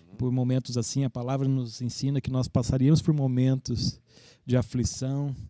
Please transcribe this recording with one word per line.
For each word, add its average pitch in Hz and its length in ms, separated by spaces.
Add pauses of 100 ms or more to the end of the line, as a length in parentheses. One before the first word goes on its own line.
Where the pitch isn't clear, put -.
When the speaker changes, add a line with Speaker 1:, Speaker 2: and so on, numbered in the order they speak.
(120)
Speaker 1:
Uhum. 101 40
Speaker 2:
Por 127 160
momentos 127 460
assim, 139 260
a 127 60
palavra 131 360
nos 127 360
ensina 135 400
que - 80
nós 131 180
passaríamos 135 540
por 165 100
momentos 127 880 (460)
de 123 100
aflição, 131 800 (140)